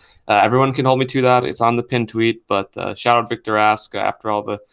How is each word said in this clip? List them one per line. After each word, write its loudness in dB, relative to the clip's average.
uh, 4
everyone 2
can -2
hold 4
me 0
to -2
that. 4
It's -6
on 2
the -2
pinned -2
tweet, -2
but, -4
uh, -8
shout 2
out -8
Victor -6
Rask, 0
uh, -6
after -4
all -2
the, -8